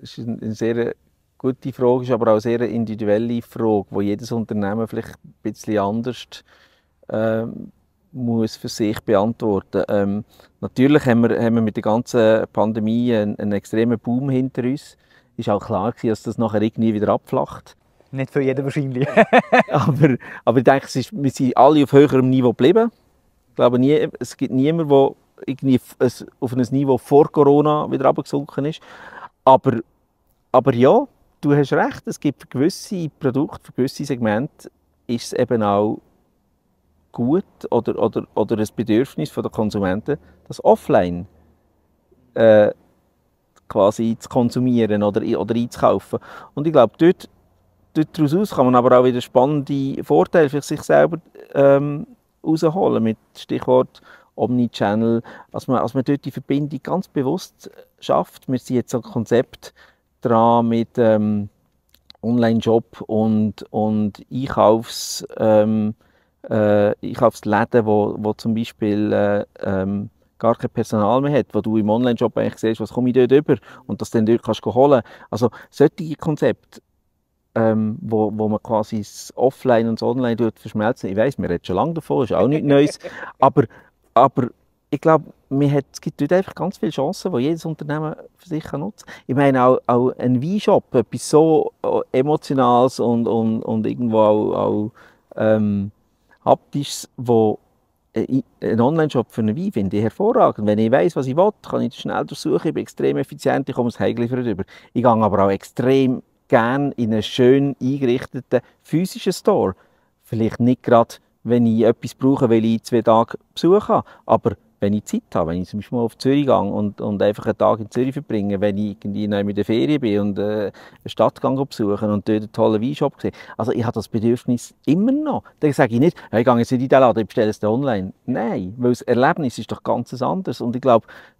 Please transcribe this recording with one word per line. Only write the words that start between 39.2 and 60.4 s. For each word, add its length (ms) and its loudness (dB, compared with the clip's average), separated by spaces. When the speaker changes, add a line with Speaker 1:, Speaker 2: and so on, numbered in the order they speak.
Speaker 1:
der 100 -6
Konsumenten, 720 -4
das 160 -16
offline, 640 0
äh, 380 6
quasi 480 0
zu 80 -18
konsumieren 760 0
oder, 200 0
oder 160 -2
einzukaufen. 640 -2
Und 140 -4
ich 60 -4
glaube, 240 6
dort, 320 2
dort 240 -2
daraus 340 0
kann 140 2
man 100 4
aber 240 8
auch 60 4
wieder 160 0
spannende 840 -2
Vorteile 460 2
für 120 -4
sich 200 -8
selber, 380 2
ähm, 520 2
rausholen, 580 0
mit 160 0
Stichwort 640 0
Omnichannel, 880 0
als 140 -10
man, 100 0
als 160 -2
man 100 -2
dort 220 -2
die 60 -10
Verbindung 520 -6
ganz 240 -6
bewusst 640 -6
schafft. 500 -4
Wir 100 -4
sind 160 -6
jetzt 160 -4
so 60 -4
ein 60 -6
Konzept 680 -4
dran 480 4